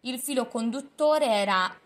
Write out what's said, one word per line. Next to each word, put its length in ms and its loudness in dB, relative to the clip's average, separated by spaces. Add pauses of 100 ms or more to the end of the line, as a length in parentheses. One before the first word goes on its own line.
Il 180 -8
filo 300 -4
conduttore 760 0
era 460 2 (140)